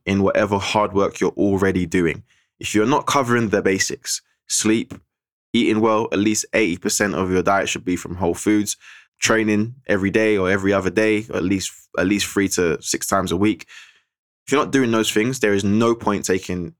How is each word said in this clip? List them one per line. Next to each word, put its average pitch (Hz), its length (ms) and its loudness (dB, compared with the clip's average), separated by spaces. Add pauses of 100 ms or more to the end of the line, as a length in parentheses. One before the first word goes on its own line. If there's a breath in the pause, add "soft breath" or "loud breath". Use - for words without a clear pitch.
in 98 180 0
whatever 98 360 2
hard 101 340 -2
work 98 280 0
you're 92 100 0
already 95 560 0
doing. 82 360 0 (360)
If - 160 -6
you're 107 120 2
not 143 200 0
covering 120 420 2
the 101 140 2
basics, - 580 -2 (280)
sleep, - 460 0 (580)
eating 110 280 2
well, 110 320 2
at 87 60 0
least 104 260 0 (100)
eighty 87 220 0
percent 104 380 -2
of 92 160 -2
your 92 120 2
diet 98 260 0
should - 160 -6
be 90 100 -2
from 87 220 -8
whole 87 180 0
foods, 104 420 0 (440 loud breath)
training 110 560 0 (100)
every 98 240 0
day 110 260 2
or 92 140 2
every 98 220 2
other 92 180 0
day, 107 280 2 (140)
at 95 120 -2
least, 95 260 -2 (260)
at 92 120 0
least 101 180 0
three 98 220 0
to 85 340 -2
six - 240 -6
times 92 240 -2
a 85 60 0
week. 104 320 -2 (760 loud breath)
If - 80 -14
you're 143 80 4
not 92 120 -4
doing 131 180 2
those 110 220 0
things, 127 260 0
there 104 160 2
is 98 80 0
no 110 320 2
point 104 300 -2
taking 90 560 -4